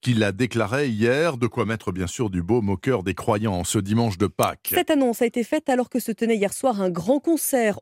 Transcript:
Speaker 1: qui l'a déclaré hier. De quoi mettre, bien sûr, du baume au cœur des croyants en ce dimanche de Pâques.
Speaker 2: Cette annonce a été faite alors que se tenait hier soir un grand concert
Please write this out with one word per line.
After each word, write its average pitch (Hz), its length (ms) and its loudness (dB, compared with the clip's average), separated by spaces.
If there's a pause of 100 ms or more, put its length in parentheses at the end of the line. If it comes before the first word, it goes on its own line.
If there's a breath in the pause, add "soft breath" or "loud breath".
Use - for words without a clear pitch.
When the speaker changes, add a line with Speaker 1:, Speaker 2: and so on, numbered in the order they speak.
Speaker 1:
qui 123 140 2
l'a 107 180 2
déclaré 117 560 0
hier. 123 480 2
De 120 120 -2
quoi 113 180 -2
mettre, 110 240 -6
bien 92 160 -4
sûr, 110 240 -4
du 90 120 -2
baume 101 280 0
au 98 60 0
cœur 120 260 -2
des 90 120 -2
croyants 107 400 -2
en 87 100 -2
ce 110 140 -2
dimanche 107 380 0
de 98 120 0
Pâques. - 420 -4
Speaker 2:
Cette 359 200 0
annonce 269 300 2
a 247 60 2
été 240 160 -2
faite 302 260 -4
alors 247 220 0
que - 80 -2
se 226 140 -4
tenait 226 240 0
hier 196 160 0
soir 240 280 0
un 190 80 2
grand 180 300 0
concert 254 640 0